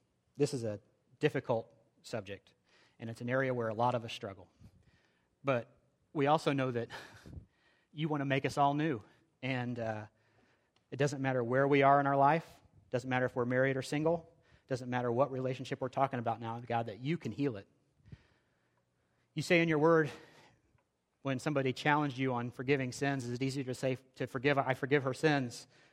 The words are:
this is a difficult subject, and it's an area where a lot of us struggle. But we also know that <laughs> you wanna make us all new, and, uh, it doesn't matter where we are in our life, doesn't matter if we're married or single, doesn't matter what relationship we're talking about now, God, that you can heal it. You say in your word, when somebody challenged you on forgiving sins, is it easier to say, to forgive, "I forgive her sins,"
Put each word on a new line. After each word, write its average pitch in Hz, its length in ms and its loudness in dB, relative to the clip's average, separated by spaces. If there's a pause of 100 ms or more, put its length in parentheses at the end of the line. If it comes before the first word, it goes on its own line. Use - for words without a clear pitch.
(360)
this 143 180 0
is 123 80 -6
a 104 160 -6 (400)
difficult 131 480 -2 (360)
subject, 101 500 -12 (480)
and 113 100 -10
it's 113 100 -12
an 120 80 -8
area 131 240 0
where 117 160 -4
a 110 60 -4
lot 120 220 2
of 113 80 -6
us 113 80 -12
struggle. 95 340 -12 (960)
But 127 240 0 (460)
we 139 160 2
also 156 240 4
know 131 180 0
that 117 180 -4
<laughs> - 1040 -20
you 156 160 -4
wanna 147 160 -2
make 135 220 2
us 123 100 -4
all 143 180 4
new, 147 280 -2 (400)
and, 123 380 -4
uh, 110 220 -6 (920)
it 127 60 -6
doesn't 139 220 0
matter 131 220 0
where 127 240 2
we 139 160 6
are 139 160 8
in 139 80 2
our 139 100 2
life, 143 300 4 (460)
doesn't 127 180 -2
matter 127 160 2
if 123 80 -4
we're 123 100 0
married 131 320 2
or 131 60 -4
single, 156 480 -2 (380)
doesn't 127 200 -6
matter 123 220 0
what 131 220 2
relationship 131 480 -6
we're 131 80 -4
talking 135 320 0
about 117 200 -2
now, 117 240 -8
God, 117 220 -2
that 107 140 -10
you 151 180 -2
can 120 140 -8
heal 127 240 -2
it. 98 100 -16 (1700)
You 156 80 -4
say 170 180 4
in 170 80 2
your 156 100 2
word, 160 320 6 (1120)
when 135 180 -4
somebody 139 320 0
challenged 147 460 0
you 131 140 0
on 120 200 -4
forgiving 131 400 -2
sins, 139 320 -4
is 120 80 -6
it 123 100 -6
easier 135 220 -4
to 123 100 -6
say, 131 240 -2 (160)
to 131 140 -6
forgive, 139 300 0
"I 131 160 0
forgive 139 280 0
her 131 100 -2
sins," 139 540 0 (260)